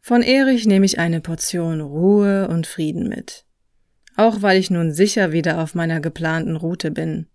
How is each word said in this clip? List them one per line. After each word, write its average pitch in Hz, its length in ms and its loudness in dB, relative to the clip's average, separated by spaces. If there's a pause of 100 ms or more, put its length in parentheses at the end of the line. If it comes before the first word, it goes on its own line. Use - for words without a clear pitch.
Von 240 220 2
Erich 262 440 4
nehme 196 200 6
ich 190 120 0
eine 165 220 -2
Portion 165 640 -4
Ruhe 196 640 2
und 165 180 -2
Frieden 160 420 -4
mit. - 360 -12 (720)
Auch 214 260 2
weil 190 160 4
ich 190 120 -2
nun 170 220 0
sicher 185 380 2
wieder 165 300 -2
auf 160 140 -6
meiner 165 260 -2
geplanten 160 560 -4
Route 175 340 -6
bin. 160 440 -6